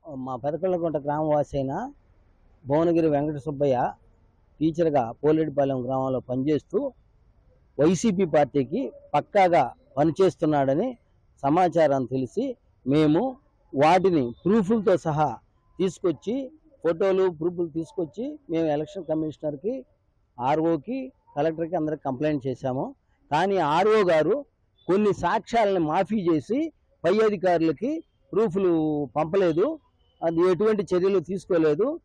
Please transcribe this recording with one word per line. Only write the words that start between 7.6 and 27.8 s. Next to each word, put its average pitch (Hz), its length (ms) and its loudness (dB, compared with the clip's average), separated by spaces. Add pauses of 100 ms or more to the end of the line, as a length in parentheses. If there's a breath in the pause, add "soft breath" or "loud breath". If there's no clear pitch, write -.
వైసీపీ 185 460 2
పార్టీకి 147 680 0 (220)
పక్కాగా 165 600 2 (240)
పనిచేస్తున్నాడని 156 1000 0 (460)
సమాచారం 147 640 2
తెలిసి 135 500 -6 (320)
మేము 151 340 4 (520)
వాటిని 160 600 4 (120)
ప్రూఫ్లతో 202 520 2
సహా 147 400 0 (420)
తీసుకొచ్చి, 190 720 -2 (320)
ఫోటోలు, 190 440 2 (120)
ప్రూఫ్లు 170 280 -2 (100)
తీసుకొచ్చి 196 600 -6 (120)
మేము 165 240 0
ఎలక్షన్ 156 360 -6
కమిషనర్కి, 156 720 -6 (640)
ఆర్ఓకి, 160 640 -2 (240)
కలెక్టర్కి 160 400 -4
అందరికి 156 340 -4
కంప్లైంట్ 139 380 -4
చేశాము. 135 480 -6 (360)
కానీ 190 260 0
ఆర్ఓ 185 440 2 (120)
గారు 170 320 0 (420)
కొన్ని 202 260 2
సాక్ష్యాలను 196 680 0
మాఫీ 180 400 -2 (100)
చేసి 233 420 -2 (320)
పై 185 240 2
అధికారులకి 180 760 0 (280)